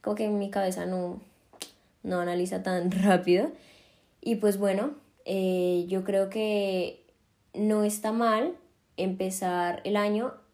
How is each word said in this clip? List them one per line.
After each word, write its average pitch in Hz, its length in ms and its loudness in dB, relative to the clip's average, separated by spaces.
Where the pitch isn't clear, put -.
como 208 140 -2
que 214 120 0
mi 202 220 0
cabeza 190 360 -2
no, 180 360 -4
no 180 160 -2
analiza 180 440 -2
tan 185 280 0
<laughs> 185 120 0
rápido. 185 480 4
Y 226 140 0
pues 202 220 2
bueno, 202 380 0
eh, 180 640 0
yo 190 160 -2
creo 196 260 0
que 202 760 -2
no 214 300 2
está 208 280 -2
mal 233 440 2
empezar 185 840 -2
el 202 120 -2
año 208 380 0